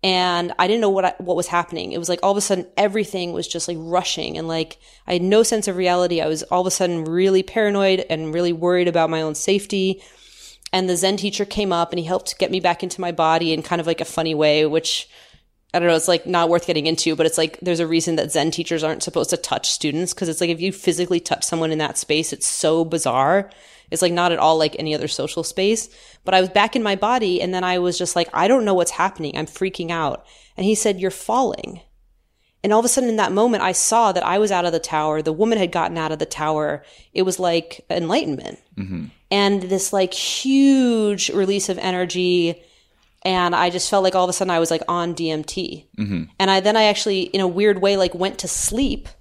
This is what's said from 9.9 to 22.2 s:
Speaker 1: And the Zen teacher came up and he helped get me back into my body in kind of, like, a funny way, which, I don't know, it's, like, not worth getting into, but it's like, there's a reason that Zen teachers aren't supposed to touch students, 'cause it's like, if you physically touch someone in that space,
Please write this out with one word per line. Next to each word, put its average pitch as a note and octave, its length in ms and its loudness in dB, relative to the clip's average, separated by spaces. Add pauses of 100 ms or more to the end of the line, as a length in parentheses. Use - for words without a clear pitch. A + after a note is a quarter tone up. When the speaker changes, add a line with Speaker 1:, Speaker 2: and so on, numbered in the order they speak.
Speaker 1:
And F#3 180 0
the F3+ 60 2
Zen F#3+ 220 0
teacher G3+ 260 -4
came G3+ 300 -2
up E3+ 180 0
and F3 80 -4
he E3 60 -6
helped - 340 -4
get F#3+ 100 0
me F#3 120 -2
back F3 200 0
into F#3 200 -8
my F3 100 -4
body E3 400 2
in D#3+ 100 -2
kind E3+ 200 -4
of, D#3+ 60 -4
like, E3 120 -2
a D#3+ 60 -4
funny E3 280 -4
way, D3+ 320 4
which, D#3+ 440 -2 (640)
I F3 60 2
don't F3 100 2
know, E3 60 6
it's, D#3+ 120 0
like, F3 180 2
not E3+ 220 2
worth E3+ 180 2
getting D#3 220 2
into, D#3+ 300 0
but D#3+ 80 2
it's D#3 120 2
like, D#3+ 240 -2
there's F3 200 0
a E3 60 2
reason E3 280 2
that D#3 160 -2
Zen D#3 200 2
teachers D#3+ 340 -2
aren't D#3+ 180 -2
supposed - 280 -2
to F3 60 0
touch - 320 -4
students, D#3 440 -2
'cause E3+ 160 -4
it's D#3+ 100 -4
like, E3+ 100 0
if E3 120 -4
you F#3 100 -2
physically F3 480 0
touch - 240 -4
someone D#3+ 300 -2
in D#3 60 -2
that - 180 -4
space, D#3 340 -2